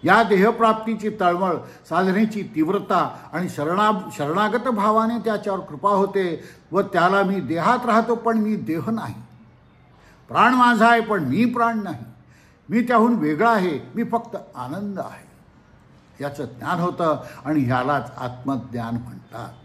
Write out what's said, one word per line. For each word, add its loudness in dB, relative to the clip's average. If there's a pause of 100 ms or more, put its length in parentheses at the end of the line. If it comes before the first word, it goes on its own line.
या 6
देहप्राप्तीची 2
तळमळ, 0 (340)
साधनेची 0 (120)
तीव्रता 0 (180)
आणि -4
शरणा-, 0
शरणागत -2
भावाने 0
त्याच्यावर -2
कृपा -4
होते 0 (280)
व 2
त्याला 4
मी 0
देहात 0
राहतो 2
पण 0
मी 0
देह -4
नाही, -6 (1120)
प्राण 6
माझा 6
आहे 6
पण 0
मी 2
प्राण 0
नाही, -10 (640)
मी 2
त्याहून 2
वेगळा 0
आहे, 0 (160)
मी -2
फक्त -6 (200)
आनंद -10
आहे, -12 (920)
याचं -8
ज्ञान -6
होतं 0 (280)
आणि 0
ह्यालाच 0
आत्मज्ञान -8
म्हणतात. -12 (160)